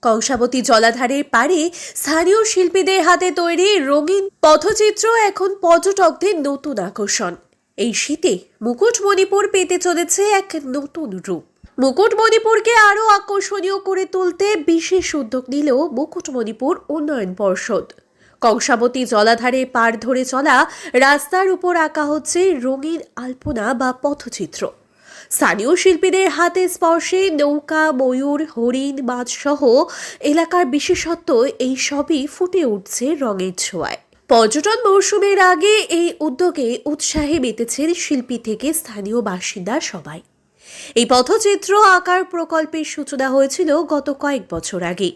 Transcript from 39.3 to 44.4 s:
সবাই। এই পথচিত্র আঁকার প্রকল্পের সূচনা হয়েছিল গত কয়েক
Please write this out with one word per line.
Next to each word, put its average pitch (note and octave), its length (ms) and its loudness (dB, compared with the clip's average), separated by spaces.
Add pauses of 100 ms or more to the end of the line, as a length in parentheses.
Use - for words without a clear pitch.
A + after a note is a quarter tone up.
সবাই। D#3+ 400 -12 (760)
এই A#3 120 2
পথচিত্র G4 800 2
আঁকার F4+ 400 4
প্রকল্পের D#4+ 600 -4
সূচনা C#4 460 -6
হয়েছিল C#4+ 520 2
গত D4 280 -2
কয়েক C#4 400 -4